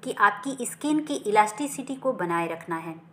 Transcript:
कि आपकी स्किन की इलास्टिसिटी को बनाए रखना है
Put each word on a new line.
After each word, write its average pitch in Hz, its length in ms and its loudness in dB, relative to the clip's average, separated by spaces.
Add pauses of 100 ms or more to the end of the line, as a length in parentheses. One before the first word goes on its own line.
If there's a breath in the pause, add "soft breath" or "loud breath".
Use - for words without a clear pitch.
कि 254 180 -6
आपकी 233 460 2
स्किन 302 340 2
की 285 160 -4
इलास्टिसिटी 214 760 2
को 254 180 0
बनाए 170 360 0
रखना 165 300 -6
है 165 160 -8 (180)